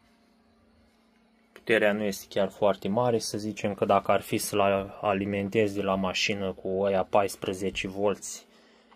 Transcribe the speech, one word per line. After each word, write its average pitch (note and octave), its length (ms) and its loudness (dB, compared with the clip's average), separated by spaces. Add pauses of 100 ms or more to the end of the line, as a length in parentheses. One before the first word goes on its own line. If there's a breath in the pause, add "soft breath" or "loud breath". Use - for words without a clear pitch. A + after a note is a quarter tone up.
(1500)
Puterea G#2+ 400 2
nu G#2+ 100 -2
este G2+ 260 -4
chiar G2 200 0
foarte G2 400 0
mare, A#2 300 2
să G#2+ 200 -6
zicem G#2 360 -4
că - 100 -2
dacă G2+ 280 4
ar G2 80 4
fi - 180 -4
să-l G2+ 220 -2 (400)
alimentez G2+ 760 0
de G2+ 80 -4
la F#2+ 120 0
mașină F#2+ 580 -2
cu F#2+ 280 -4
ăia G2 220 2
paisprezece G2 840 -2
volți, G2 580 -4 (500 soft breath)